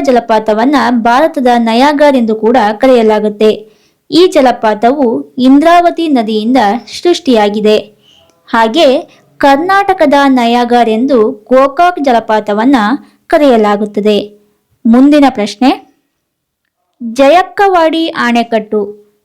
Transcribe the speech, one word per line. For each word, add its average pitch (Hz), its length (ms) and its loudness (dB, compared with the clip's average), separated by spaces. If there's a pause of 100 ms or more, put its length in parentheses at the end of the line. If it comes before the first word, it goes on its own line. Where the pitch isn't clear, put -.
ಜಲಪಾತವನ್ನ 233 760 0 (140)
ಭಾರತದ 247 560 0 (100)
ನಯಾಗರ್ 277 600 0
ಎಂದು 226 180 0
ಕೂಡ 220 220 0 (220)
ಕರೆಯಲಾಗುತ್ತೆ. 214 720 2 (600)
ಈ 330 160 4
ಜಲಪಾತವು 247 1120 -2
ಇಂದ್ರಾವತಿ 330 680 2
ನದಿಯಿಂದ 226 480 -2 (460)
ಸೃಷ್ಟಿಯಾಗಿದೆ. 214 720 0 (680)
ಹಾಗೆ 254 640 0 (300)
ಕರ್ನಾಟಕದ 359 760 0 (120)
ನಯಾಗರ್ 240 640 0
ಎಂದು 226 420 0
ಗೋಕಾಕ್ 285 760 0
ಜಲಪಾತವನ್ನ 220 720 -2 (500)
ಕರೆಯಲಾಗುತ್ತದೆ. 214 1120 0 (480)
ಮುಂದಿನ 277 420 4
ಪ್ರಶ್ನೆ, 247 600 -4 (1200)
ಜಯಕ್ಕವಾಡಿ 330 920 0
ಅಣೆಕಟ್ಟು 233 1040 -4 (160)